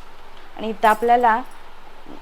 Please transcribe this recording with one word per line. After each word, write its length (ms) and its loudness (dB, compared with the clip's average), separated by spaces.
आणि 120 -4
इथं 180 2
आपल्याला 540 6